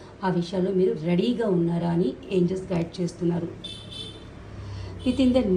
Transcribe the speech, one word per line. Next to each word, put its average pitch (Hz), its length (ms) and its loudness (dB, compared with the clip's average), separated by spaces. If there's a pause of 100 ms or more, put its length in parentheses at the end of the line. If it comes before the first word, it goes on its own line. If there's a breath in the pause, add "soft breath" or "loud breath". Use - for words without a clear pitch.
(240 loud breath)
ఆ 185 60 2
విషయాల్లో 180 420 0
మీరు 185 320 4
రెడీగా 214 440 2
ఉన్నారా 170 420 2
అని 170 240 2 (180)
ఏంజెల్స్ 185 400 2
గైడ్ 170 280 -2
చేస్తున్నారు. 170 480 -2 (1600 loud breath)
Within 254 260 4
the 247 120 4 (120)